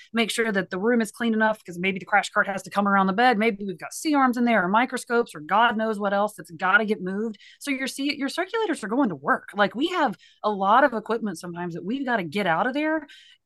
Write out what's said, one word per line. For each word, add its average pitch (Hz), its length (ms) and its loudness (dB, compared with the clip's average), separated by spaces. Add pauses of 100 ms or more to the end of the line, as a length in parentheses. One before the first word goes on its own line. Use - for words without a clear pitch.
(120)
make 220 180 0
sure 226 220 -2
that 196 160 -2
the 190 100 -6
room 226 220 2
is 214 100 -2
clean 233 220 -2
enough 220 320 0
'cause 170 140 -12
maybe 190 200 -2
the 185 60 -10
crash 190 240 2
cart 196 200 0
has 196 160 -6
to 180 60 -16
come 202 160 0
around 196 200 4
the 190 80 0
bed. 240 240 4
Maybe 214 260 0
we've 185 140 -8
got - 160 -14
C-arms 269 420 2
in 247 80 2
there 226 180 4
or 175 60 0
microscopes 240 640 0
or 160 60 -12
God 208 380 2
knows 220 200 -2
what 202 140 0
else 202 220 0
that's - 160 -18
gotta 190 340 2
get 214 160 -2
moved. 202 380 -6 (200)
So - 120 -8
your 262 160 -4
C-, 277 280 -4
your 269 140 -4
circulators 370 560 -4
are 208 40 -8
going 247 200 2
to 170 60 -2
work. 147 400 -2
Like, 202 200 2
we 277 140 -2
have 311 300 0 (240)
a 214 80 0
lot 208 340 4
of 262 80 2
equipment 214 460 -4
sometimes 175 340 -8
that 165 100 -10
we've 262 220 -6
gotta 233 200 -2
get 185 220 -4
out 175 200 2
of 254 80 -2
there. 311 320 -2 (400)